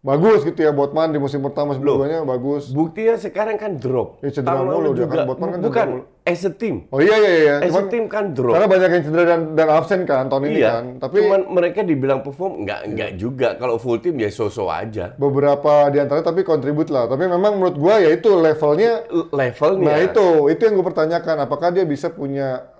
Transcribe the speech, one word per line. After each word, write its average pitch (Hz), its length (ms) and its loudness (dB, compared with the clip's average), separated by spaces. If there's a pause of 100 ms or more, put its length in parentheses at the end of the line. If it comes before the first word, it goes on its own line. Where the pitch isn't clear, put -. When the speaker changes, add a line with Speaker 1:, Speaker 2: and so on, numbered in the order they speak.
Speaker 1:
bagus 165 400 4
gitu 165 240 -2
ya, 151 80 4
Botman 143 400 0
di 147 80 -2
musim 139 240 -4
pertama, 143 320 -4
musim 131 80 -8
Speaker 2:
Loh, 139 160 2
Speaker 1:
keduanya 156 240 -2
bagus. 127 480 -4
Speaker 2:
buktinya 185 480 -2
sekarang 208 400 -6
kan 208 160 -6
drop. 123 480 -4
Speaker 1:
Ya, 143 80 -4
cedera 135 240 -2
Speaker 2:
Tahun 135 80 -2
lalu 143 160 -2
Speaker 1:
mulu 156 80 0
dia 127 160 0
Speaker 2:
juga. - 80 -6
Speaker 1:
kan, 165 160 0
Botman 131 240 -4
kan 180 80 -6
Speaker 2:
Bukan, 156 80 0
Speaker 1:
cedera 226 240 0
mulu. - 320 -12
Speaker 2:
as 175 160 -2
a 185 160 -4
team. 214 180 -4 (140)
Speaker 1:
Oh, 135 160 -2
iya, 214 160 4
iya, 202 160 4
iya. 151 240 4
Speaker 2:
As 180 80 0
a - 0 -
Speaker 1:
Cuman 185 240 2
Speaker 2:
team 233 160 -2
kan 208 240 -4
drop. 123 240 0
Speaker 1:
karena 185 80 4
banyak 185 240 4
yang 175 160 2
cedera 160 240 2
dan, 170 120 4 (120)
dan 156 160 2
absen 165 400 2
kan 131 240 0
tahun 139 160 0
ini - 80 0
Speaker 2:
Iya, 110 160 4
Speaker 1:
kan. 117 120 -4 (200)
Tapi 151 160 -2
Speaker 2:
cuman 196 200 4 (120)
mereka 175 320 0
dibilang 135 400 0
perform, 139 400 -8
nggak, 98 160 -6
Speaker 1:
Iya. 107 160 -10
Speaker 2:
nggak 90 140 -6 (100)
juga. 123 280 -2 (120)
Kalau 123 160 -2
full 117 240 -2
team 175 160 -2
ya 104 160 -2
so-so 101 400 -4
aja. 101 480 -8
Speaker 1:
Beberapa 143 720 2
di 143 80 2
antaranya 151 320 0
tapi 180 160 -2
kontribut 147 400 0
lah. 131 160 0
Tapi 135 240 -2
memang 196 320 0
menurut 180 160 0
gua 185 240 4
ya 170 80 6
itu 160 240 2
levelnya. 165 720 2
Speaker 2:
L-, 165 240 -4
levelnya. 147 560 0
Speaker 1:
Nah, 151 160 2
itu, 175 480 4
itu 160 160 0
yang 208 160 4
gua 180 80 0
pertanyakan. 160 560 -2
Apakah 165 320 -2
dia 190 80 2
bisa 151 240 -4
punya, 139 720 -6